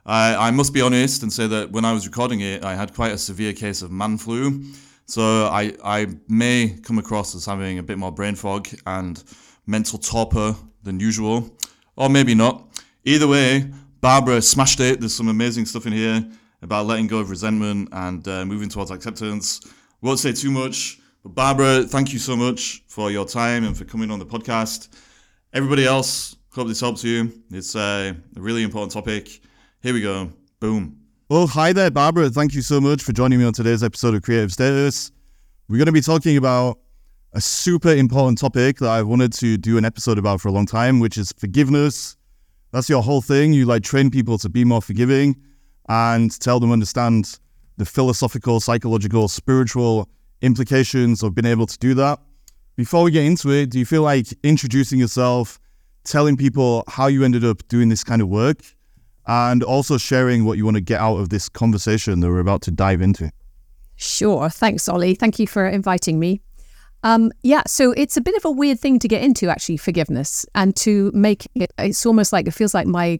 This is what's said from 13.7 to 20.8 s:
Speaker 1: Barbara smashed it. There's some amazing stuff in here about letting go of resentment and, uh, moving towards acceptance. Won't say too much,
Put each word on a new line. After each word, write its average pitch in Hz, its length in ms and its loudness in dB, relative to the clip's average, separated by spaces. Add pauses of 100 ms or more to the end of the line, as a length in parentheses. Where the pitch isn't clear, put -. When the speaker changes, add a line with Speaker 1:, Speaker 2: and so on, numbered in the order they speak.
Speaker 1:
Barbara 127 440 4
smashed - 360 2
it. 127 200 2
There's 113 160 -4
some 113 120 -2
amazing 113 380 0
stuff 117 220 -10
in 107 60 -4
here 110 300 0 (380)
about 104 240 -4
letting 110 220 -2
go 110 100 -2
of 98 140 -4
resentment 104 600 -4
and, 90 360 -8
uh, 92 180 -6
moving 104 240 -8
towards 98 220 -10
acceptance. 104 680 -10 (440)
Won't 131 160 -2
say 131 140 -4
too 139 180 -4
much, - 480 -6 (240)